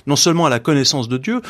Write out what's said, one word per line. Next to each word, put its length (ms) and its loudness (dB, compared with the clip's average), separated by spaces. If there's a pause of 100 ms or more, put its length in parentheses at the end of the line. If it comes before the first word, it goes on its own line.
non 80 2
seulement 320 2
à 20 2
la 80 2
connaissance 500 0
de 100 -4
Dieu, 320 -4